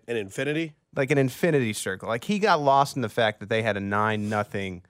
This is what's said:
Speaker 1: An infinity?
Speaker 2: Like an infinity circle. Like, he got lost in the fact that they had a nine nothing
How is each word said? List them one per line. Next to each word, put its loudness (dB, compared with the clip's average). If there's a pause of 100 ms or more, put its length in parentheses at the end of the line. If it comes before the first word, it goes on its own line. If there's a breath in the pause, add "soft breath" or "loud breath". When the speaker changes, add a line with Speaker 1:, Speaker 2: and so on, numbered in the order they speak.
Speaker 1:
An -4
infinity? -4 (240)
Speaker 2:
Like 0
an 4
infinity 2
circle. -6
Like, -4
he 0
got 2
lost 4
in -2
the -2
fact 0
that -8
they 0
had 0
a -4
nine -2
nothing -6